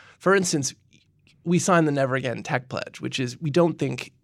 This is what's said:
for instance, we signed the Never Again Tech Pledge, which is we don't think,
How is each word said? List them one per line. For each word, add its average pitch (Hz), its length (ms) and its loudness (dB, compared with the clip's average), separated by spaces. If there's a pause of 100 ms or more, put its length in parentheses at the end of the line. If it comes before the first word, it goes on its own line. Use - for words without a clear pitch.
(180)
for 185 160 2
instance, 180 400 0 (720)
we 175 160 2
signed 170 280 4
the 147 40 0
Never 135 240 0
Again 120 260 -4
Tech 127 280 -6
Pledge, - 320 -10
which 131 180 -6
is 127 200 -6
we 156 120 -4
don't 170 260 2
think, 131 340 -6 (120)